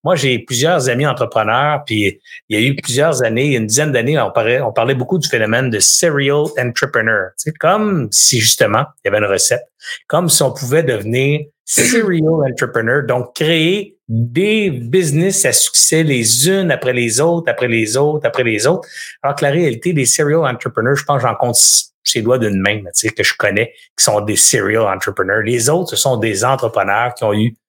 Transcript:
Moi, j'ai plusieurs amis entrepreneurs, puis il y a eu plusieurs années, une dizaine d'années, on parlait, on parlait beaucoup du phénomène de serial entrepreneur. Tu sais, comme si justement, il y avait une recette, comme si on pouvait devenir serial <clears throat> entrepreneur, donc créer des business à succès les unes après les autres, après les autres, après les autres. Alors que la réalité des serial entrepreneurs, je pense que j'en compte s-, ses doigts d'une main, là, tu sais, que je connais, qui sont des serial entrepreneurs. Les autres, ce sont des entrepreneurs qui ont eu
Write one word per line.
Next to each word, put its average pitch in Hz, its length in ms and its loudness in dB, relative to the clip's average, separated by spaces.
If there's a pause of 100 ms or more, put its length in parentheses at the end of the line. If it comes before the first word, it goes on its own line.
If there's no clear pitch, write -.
Moi, 175 120 2
j'ai 127 220 0
plusieurs 131 520 0
amis 131 160 0
entrepreneurs, 123 760 0
puis 104 360 -2 (300)
il 107 100 0
y - 20 2
a - 20 2
eu 139 120 0
plusieurs 135 480 0
années, 123 320 0
une 110 100 -2
dizaine 147 240 0
d'années, 131 300 0
on 101 100 -2
parlait, 120 300 0
on 117 120 -4
parlait 127 220 0
beaucoup 127 240 -2
du - 120 -2
phénomène 117 400 0
de 107 80 -2
serial 143 680 2 (140)
entrepreneur. 113 800 0
Tu 156 120 -6
sais, - 20 -14
comme 185 580 0
si - 300 2
justement, 110 440 2 (180)
il 98 60 -2
y - 0 -
avait 104 160 2
une 98 60 -2
recette, 120 320 0 (440)
comme 170 220 0
si - 140 2
on 127 100 0
pouvait 143 300 0
devenir 131 640 -2 (180)
serial 220 580 0 (220)
<clears throat> 127 60 0
entrepreneur, 120 560 -2
donc 123 280 -2
créer 165 640 0 (120)
des 175 640 0
business 151 760 0
à 123 60 2
succès - 500 2
les 123 460 2
unes 190 240 2
après 127 200 -2
les 120 280 0
autres, 170 280 0
après 123 200 -2
les 113 280 0
autres, 147 300 0
après 123 160 0
les 110 240 0
autres. 185 220 0 (340)
Alors 143 140 -2
que 151 80 -2
la 143 80 2
réalité 160 400 0
des 151 120 0
serial 156 360 2
entrepreneurs, 127 560 -2
je - 80 -6
pense 135 180 0
que 120 60 0
j'en 113 80 0
compte 120 180 -2
s-, - 380 2 (100)
ses - 180 -2
doigts 120 180 2
d'une 104 220 0
main, 104 220 0
là, 90 100 -14
tu - 140 -2
sais, 107 40 0
que - 120 -4
je - 160 0
connais, 104 340 0 (240)
qui - 80 0
sont 104 160 2
des 101 160 -2
serial 107 460 2
entrepreneurs. 98 600 -2
Les 117 280 0
autres, 175 200 0
ce 110 60 -6
sont 131 200 0
des 110 280 -2
entrepreneurs 117 680 0
qui - 80 -8
ont 107 100 0
eu 110 240 0 (120)